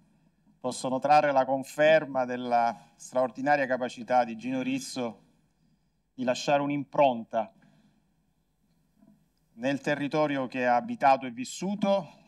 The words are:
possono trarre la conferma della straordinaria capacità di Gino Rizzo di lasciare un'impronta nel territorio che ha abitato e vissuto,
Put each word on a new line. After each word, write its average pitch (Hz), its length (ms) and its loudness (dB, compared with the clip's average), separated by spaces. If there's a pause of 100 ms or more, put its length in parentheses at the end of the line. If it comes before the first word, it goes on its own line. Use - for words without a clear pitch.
(580)
possono 127 400 -4
trarre 147 320 6
la 131 140 4
conferma 135 800 2
della 120 720 -2
straordinaria 131 720 -2
capacità 123 580 0
di 117 120 -10
Gino 127 240 -6
Rizzo 127 640 -6 (920)
di 127 100 -6
lasciare 143 380 0
un'impronta 135 880 0 (2000)
nel 127 280 -2
territorio 143 680 -2
che 127 180 -2
ha 120 80 4
abitato 131 520 2
e 123 40 -6
vissuto, 190 960 -4